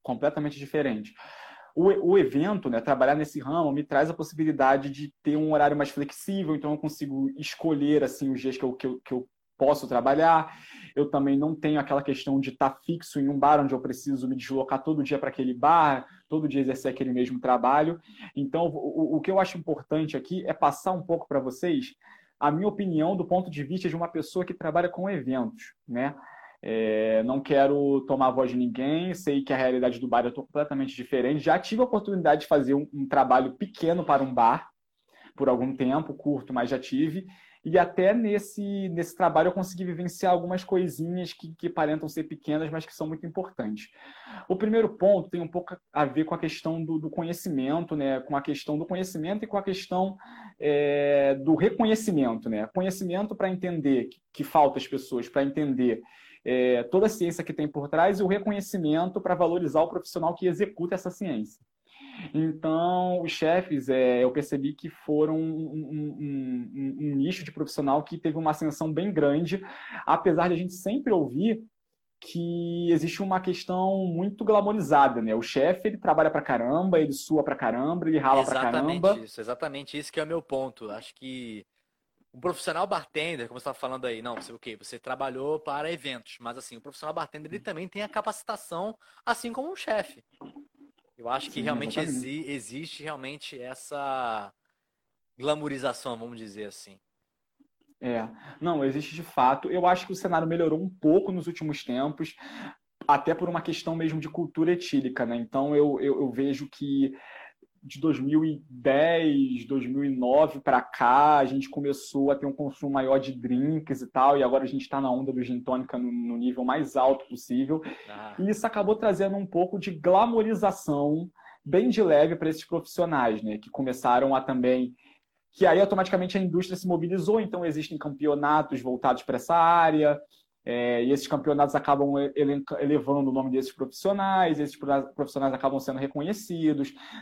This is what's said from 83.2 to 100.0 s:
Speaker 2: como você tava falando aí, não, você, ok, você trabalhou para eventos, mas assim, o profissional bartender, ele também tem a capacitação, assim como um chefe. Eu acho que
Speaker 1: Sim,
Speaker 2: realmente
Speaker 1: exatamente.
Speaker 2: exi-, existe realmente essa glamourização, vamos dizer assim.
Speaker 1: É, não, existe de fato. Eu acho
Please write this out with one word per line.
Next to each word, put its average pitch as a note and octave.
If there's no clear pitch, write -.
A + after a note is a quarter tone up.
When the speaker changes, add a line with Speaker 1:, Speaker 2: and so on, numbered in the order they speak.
Speaker 2:
como B2
você -
tava C#3
falando C3
aí, A2+
não, A#2+
você, A#2
ok, A2+
você -
trabalhou C3+
para D3+
eventos, C3+
mas A#2+
assim, B2
o G#2+
profissional D3+
bartender, D#3
ele G3
também F3+
tem G3+
a G#3
capacitação, G#3
assim A#3
como C4+
um F#4+
chefe. -
Eu A#2
acho C3+
que -
Speaker 1:
Sim, -
Speaker 2:
realmente A2+
Speaker 1:
exatamente. C3
Speaker 2:
exi-, C#3+
existe C#3
realmente C#3+
essa B2+
glamourização, C#3
vamos A#2
dizer G#2+
assim. G2
Speaker 1:
É, A#2
não, D#3
existe C#3
de E3
fato. C3+
Eu F3
acho F3+